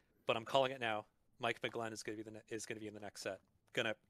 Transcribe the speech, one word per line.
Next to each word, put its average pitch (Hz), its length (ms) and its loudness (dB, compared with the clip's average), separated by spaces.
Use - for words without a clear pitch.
but 120 100 6
I'm 113 80 0
calling 131 260 6
it 135 100 -6
now. 107 260 0
Mike 120 220 2
McGlenn 113 300 -2
is 104 120 -8
gonna 107 140 -4
be 110 40 -8
the 110 100 -10
ne-, 107 80 -12
is 110 160 -4
gonna 110 140 -6
be 107 80 -8
in 104 60 -10
the 104 60 -12
next 101 220 -10
set. 98 180 -6
Gonna, 113 200 2